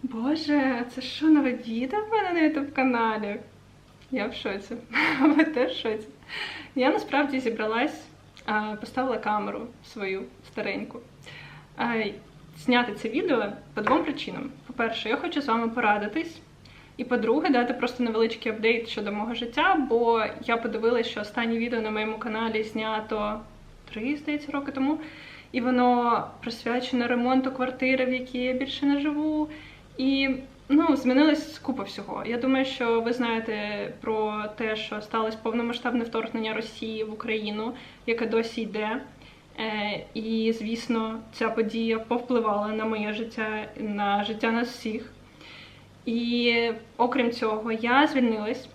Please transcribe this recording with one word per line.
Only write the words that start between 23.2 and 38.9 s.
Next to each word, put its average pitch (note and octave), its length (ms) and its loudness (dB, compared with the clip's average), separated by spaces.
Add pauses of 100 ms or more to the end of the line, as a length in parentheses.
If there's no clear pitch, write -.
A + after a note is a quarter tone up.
три, B3 220 -2
здається, D4 360 -6
роки C#4+ 200 -2
тому, C#4+ 280 0 (520)
і B3 100 0
воно B3 680 4 (140)
присвячене A#3+ 680 -2
ремонту B3+ 440 4
квартири, B3+ 540 2
в B3+ 80 0
якій B3+ 260 -4
я B3+ 140 0
більше C4+ 320 -2
не C#4+ 140 4
живу. D4+ 500 0 (500)
І, C4+ 300 2 (400)
ну, D4+ 260 6
змінилась D4 640 4
купа A#3 240 -4
всього. G3 420 -8
Я A#3+ 120 -2
думаю, C4 280 2
що A#3 360 0
ви A#3 120 0
знаєте A3 880 -4
про G#3+ 420 -2 (140)
те, A3 180 -2
що G#3+ 260 -6
сталося A3 420 -2
повномасштабне A#3 600 0
вторгнення A3 500 -4
Росії A3 500 -6
в G#3+ 100 -6
Україну, A3 600 -4 (320)
яке A#3 200 2
досі A3+ 360 0
йде. G#3+ 400 -2 (580)